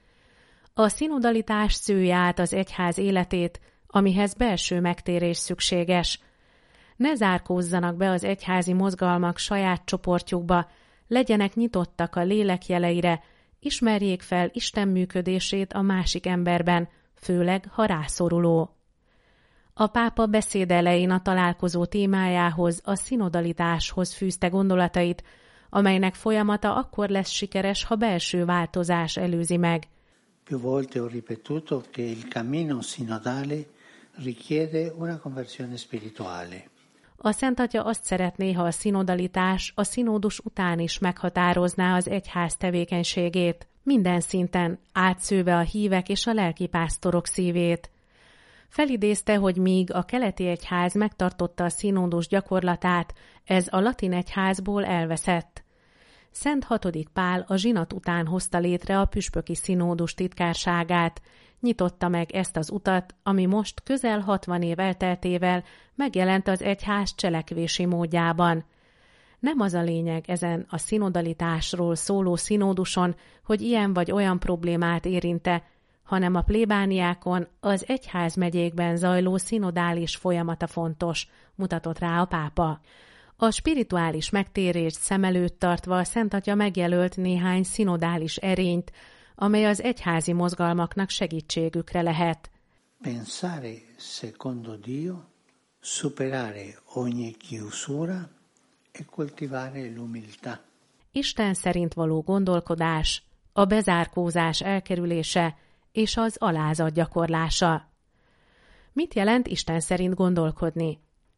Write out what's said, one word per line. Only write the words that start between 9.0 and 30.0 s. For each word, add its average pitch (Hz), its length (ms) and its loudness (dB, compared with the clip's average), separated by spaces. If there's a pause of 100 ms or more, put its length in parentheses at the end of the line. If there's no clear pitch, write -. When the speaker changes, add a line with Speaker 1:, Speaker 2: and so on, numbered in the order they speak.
Speaker 1:
saját 190 480 0
csoportjukba, 175 840 0 (400)
legyenek 220 480 2
nyitottak 185 600 -2
a 175 80 0
lélek 190 440 0
jeleire, 175 560 2 (360)
ismerjék 202 600 0
fel 180 320 0
Isten 214 340 -2
működését 185 880 0
a 196 80 -2
másik 185 440 0
emberben, 175 640 2 (260)
főleg, 180 560 0
ha 220 140 2
rászoruló. 170 880 2 (1000)
A 214 140 2
pápa 233 380 2
beszéd 208 460 2
elején 175 380 4
a 185 120 2
találkozó 175 640 2
témájához, 180 960 2
a 202 120 -2
szinodalitáshoz 170 1160 -2
fűzte 190 340 -2
gondolatait, 180 760 2 (460)
amelynek 190 440 4
folyamata 208 600 0
akkor 208 340 -2
lesz 190 200 -2
sikeres, 196 540 -2
ha - 120 -2
belső 185 500 0
változás 170 720 0
előzi 175 400 0
meg. 170 300 2 (560)